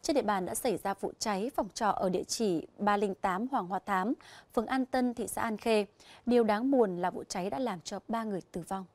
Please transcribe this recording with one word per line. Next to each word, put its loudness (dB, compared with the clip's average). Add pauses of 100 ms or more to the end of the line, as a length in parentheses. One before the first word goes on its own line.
trên 0
địa 4
bàn 0
đã -6
xảy 0
ra -2
vụ -6
cháy -2
phòng -2
trọ 0
ở 0
địa 0
chỉ -2 (100)
ba 2
linh 0
tám -2
Hoàng -2
Hoa -4
Thám, 0 (400)
phường 2
An 0
Tân, 0
thị -6
xã -6
An -2
Khê. 2 (400)
Điều 6
đáng 2
buồn 4
là 0
vụ -6
cháy -4
đã -4
làm -4
cho -8
ba -2
người -4 (100)
tử -8
vong. -6